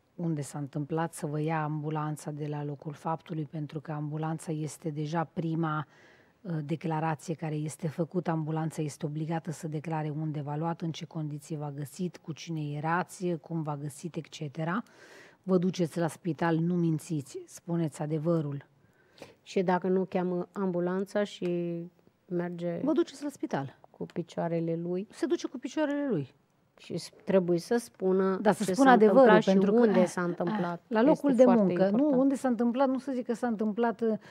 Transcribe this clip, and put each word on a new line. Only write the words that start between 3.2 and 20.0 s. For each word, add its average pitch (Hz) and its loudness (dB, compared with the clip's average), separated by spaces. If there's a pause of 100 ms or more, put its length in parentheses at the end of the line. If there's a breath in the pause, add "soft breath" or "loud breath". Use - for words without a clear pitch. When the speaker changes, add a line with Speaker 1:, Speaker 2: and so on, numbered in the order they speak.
Speaker 1:
pentru 151 -8
că 160 -10
ambulanța 151 -6
este 151 -6
deja 151 -2
prima, 160 -2 (540 soft breath)
uh, 175 -4
declarație 160 -2
care 156 -6
este 151 -4
făcută. 165 -2
Ambulanța 160 -2
este 151 -6
obligată 156 -4
să 156 -8
declare 156 -4
unde 151 -4
v-a 143 -6
luat, 165 -4
în 165 -2
ce 160 -10
condiții 151 -8
v-a 147 -6
găsit, 147 -8
cu - -12
cine 160 -8 (100)
erați, 165 -2 (140)
cum 165 -4
v-a 147 -4
găsit, 147 -10
et 156 -8
cetera. 160 -4 (600 loud breath)
Vă 185 4
duceți 175 0
la 170 2
spital, 165 0
nu 165 2
mințiți, 165 0
spuneți 170 -4
adevărul. 151 0 (800 loud breath)
Speaker 2:
Și - 0
dacă 180 4
nu 185 4